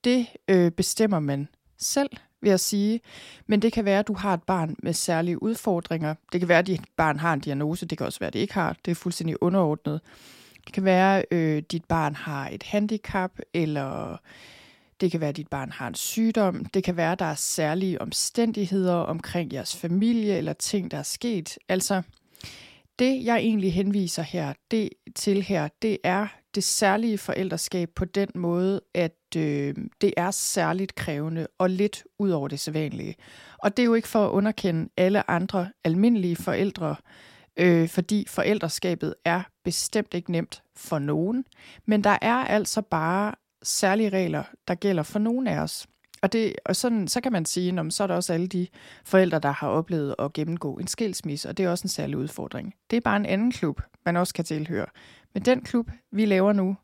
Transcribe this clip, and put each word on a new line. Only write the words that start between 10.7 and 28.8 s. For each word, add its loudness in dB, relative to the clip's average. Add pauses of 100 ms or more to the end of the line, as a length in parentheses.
kan -2
være, 6
øh, 2
dit -4
barn 0
har -8
et -10
handicap, -2 (140)
eller -2 (840)
det 2
kan -2
være, 0
at -6
dit -10
barn -6
har -8
en -8
sygdom. 0
Det -2
kan -2
være, 2
at -2
der 0
er -2
særlige -2
omstændigheder 0
omkring -2
jeres -6
familie, 2
eller -2
ting, -2
der -6
er -6
sket. -4 (120)
Altså, 2 (960)
det, 2
jeg 4
egentlig 2
henviser 0
her, -4 (180)
det, 0 (260)
til 2
her, 0 (140)
det 0
er 2 (280)
det 0
særlige 2
forældreskab -2
på -2
den -2
måde, 0 (120)